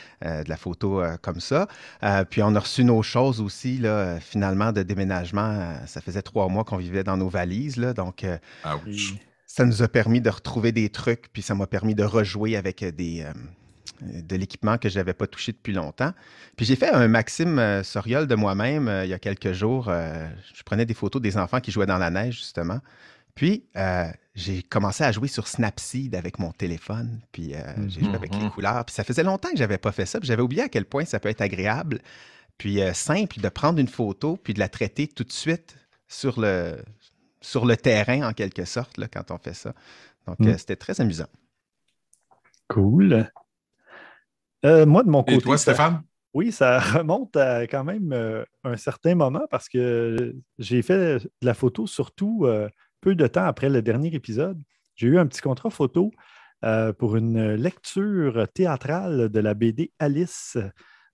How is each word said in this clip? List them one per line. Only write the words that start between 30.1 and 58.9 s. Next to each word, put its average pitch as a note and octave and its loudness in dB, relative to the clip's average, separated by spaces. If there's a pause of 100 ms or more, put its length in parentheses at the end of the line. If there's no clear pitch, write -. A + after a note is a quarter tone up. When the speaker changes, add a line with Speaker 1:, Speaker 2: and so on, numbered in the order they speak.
Speaker 1:
Puis E3 -8
j'avais A#2 2
oublié C3+ 0
à D4 -4
quel G2+ -2
point D3 -4
ça G#2+ -4
peut G#2 -4
être A2 -4
agréable. G#2 -2 (580)
Puis, G2+ -2
euh, F#2 2
simple F3 -2
de G2+ -2
prendre D#3 0
une C3 4
photo B2+ -4
puis - -6
de G2 -2
la F#2+ 2
traiter C#3+ -4
tout - -8
de - -14
suite - -4 (300)
sur B2+ -4
le, F2+ 0 (640)
sur A#2+ -2
le A#2 6
terrain, B2 2
en A2 -4
quelque F#2+ -6
sorte, - -8
là, G#2 -8
quand F#2+ -12
on F2+ -8
fait - -12
ça. - -12 (540)
Donc, F2 -4
Speaker 3:
Mm. A2 6
Speaker 1:
euh, G#2+ 4
c'était - -8
très - -6
amusant. E2+ -2 (1400)
Speaker 3:
Cool. A2+ 6 (1400)
Euh, D#3 10
moi, D#3 10
de G#3 4
mon C#3+ 6
Speaker 2:
Et B2+ 4
Speaker 3:
côté, B2+ 6
Speaker 2:
toi, C3+ 4
Speaker 3:
ça C3 4
Speaker 2:
Stéphane ? D#3 4 (320)
Speaker 3:
Oui, G#3 0
ça B2+ 6
<laughs> A2+ 2
remonte G3 -2
à B2+ 4
quand C3+ -4
même, F3+ -4
euh, A2+ -4 (200)
un A#2+ -4
certain D#3+ 0
moment D#3 2
parce - -4
que A#2+ 0 (240)
j'ai A#2+ 0
fait F3 2
de - -12 (120)
la B2 2
photo D#3+ 0
surtout, G3 -4
euh, G#2+ 0 (320)
peu G3 4
de D3+ 4
temps F#3 2
après C#3 0
le C3+ 2
dernier C#3+ 0
épisode. D3+ -4 (360)
J'ai A#2 0
eu D#3+ 6
un E3 6
petit - -10
contrat C3+ -2
photo, F3 0 (520)
euh, A2 2
pour A2 0
une A2+ 2
lecture D3 -2
théâtrale D#3 0